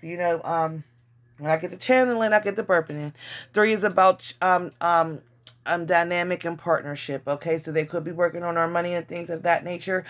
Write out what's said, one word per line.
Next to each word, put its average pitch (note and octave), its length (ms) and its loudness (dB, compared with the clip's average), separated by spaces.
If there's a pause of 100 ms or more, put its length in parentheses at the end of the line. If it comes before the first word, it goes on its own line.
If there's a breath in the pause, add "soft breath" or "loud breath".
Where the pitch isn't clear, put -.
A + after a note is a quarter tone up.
You E3+ 140 -8
know, E3+ 260 0
um, D#3+ 400 -2 (560)
when D3+ 100 -4
I D#3+ 80 4
get F3 140 -8
the F#3 60 -12
channeling, A#3+ 560 4
I G#3+ 60 6
get G3+ 160 -2
the G#3+ 80 -4
burping E3 280 2
in. D3 220 -8 (400 loud breath)
Three G#3+ 200 4
is G3 100 0
about, F#3 580 4
um, F3+ 380 2
um, E3 420 2 (440)
um, E3+ 200 -2
dynamic F3 600 0
and E3+ 120 -4
partnership. D3 680 -4
Okay, D3+ 300 -2
so D#3+ 140 -10
they D#3 140 0
could D#3+ 180 -6
be F3 80 -8
working E3+ 320 -2
on E3+ 140 -4
our E3 100 2
money F3 260 -2
and E3+ 140 -4
things F3 220 -10
of E3 140 -6
that E3+ 200 2
nature, F#3 460 -4